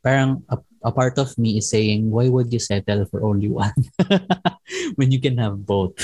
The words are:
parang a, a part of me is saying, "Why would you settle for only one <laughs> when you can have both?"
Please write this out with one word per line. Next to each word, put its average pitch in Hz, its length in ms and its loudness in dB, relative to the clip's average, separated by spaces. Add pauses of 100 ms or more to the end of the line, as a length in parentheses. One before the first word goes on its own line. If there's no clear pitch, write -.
parang 135 480 2
a, 123 80 -4 (240)
a 113 80 -2
part 127 320 0
of 131 160 -4
me 110 240 0
is - 80 -4
saying, 107 400 2
"Why 120 200 2
would 123 200 2
you 117 120 -2
settle 101 440 -2
for - 160 -6
only 104 280 0
one 101 280 -2 (560)
<laughs> 330 640 -6
when 131 160 4
you 131 80 0
can 131 160 0
have 101 240 -2
both?" 98 420 -2